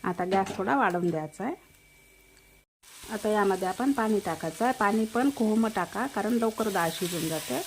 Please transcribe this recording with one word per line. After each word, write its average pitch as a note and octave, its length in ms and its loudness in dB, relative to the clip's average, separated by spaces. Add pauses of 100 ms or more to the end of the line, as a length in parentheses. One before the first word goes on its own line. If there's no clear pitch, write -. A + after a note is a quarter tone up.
आता F3+ 220 -2
गॅस F#3+ 320 0
थोडा G3 200 0
वाढवून F3+ 320 2
द्यायचा D#3 340 -4
आहे. D4 120 -4 (1600)
आता G#3+ 160 -2
यामध्ये G3 380 2
आपण B3 240 0
पाणी A3 280 2
टाकायचं E3 460 -4
आहे. B3+ 140 2
पाणी G#3+ 260 4
पण A#3+ 240 2
कोमट A3 460 2
टाका, G3 320 -2
कारण A3 260 -2
लवकर A3+ 400 0
डाळ E3+ 180 2
शिजून E3+ 380 -4
जाते. G3+ 380 -4